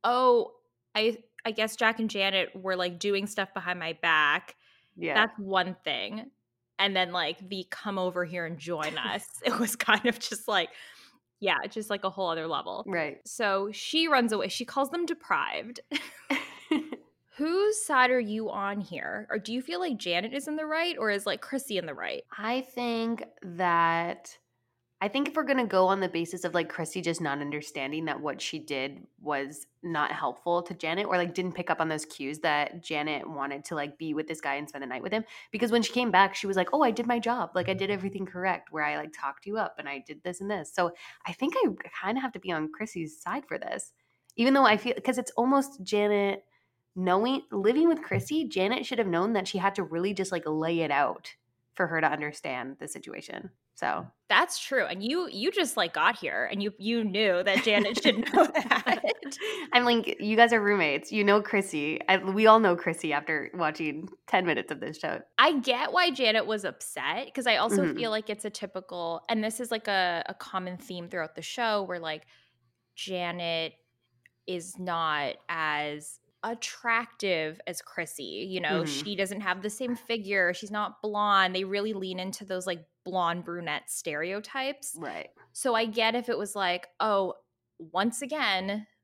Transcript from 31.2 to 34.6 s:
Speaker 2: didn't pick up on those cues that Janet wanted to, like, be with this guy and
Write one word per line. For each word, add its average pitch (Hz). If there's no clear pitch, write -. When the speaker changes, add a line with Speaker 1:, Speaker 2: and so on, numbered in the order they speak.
Speaker 2:
didn't 185
pick 175
up 156
on 160
those 156
cues 143
that 151
Janet 151
wanted 139
to, 165
like, 147
be 160
with 156
this 156
guy 139
and 147